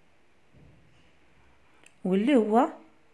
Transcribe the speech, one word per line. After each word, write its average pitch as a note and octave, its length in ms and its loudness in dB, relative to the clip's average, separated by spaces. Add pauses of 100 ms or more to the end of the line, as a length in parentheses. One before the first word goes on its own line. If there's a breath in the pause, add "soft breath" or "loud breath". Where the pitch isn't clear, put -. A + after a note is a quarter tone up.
(2000)
واللي G3+ 320 0
هو A3 320 2 (460)